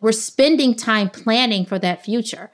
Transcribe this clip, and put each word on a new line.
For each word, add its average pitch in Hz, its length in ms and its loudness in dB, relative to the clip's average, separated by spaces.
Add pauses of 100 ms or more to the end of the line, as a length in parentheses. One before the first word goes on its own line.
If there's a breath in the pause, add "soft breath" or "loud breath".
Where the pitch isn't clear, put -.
We're 220 100 2
spending 269 640 2
time 214 360 -2
planning 226 540 0
for 190 140 -4
that 180 260 -4
future. 226 500 -6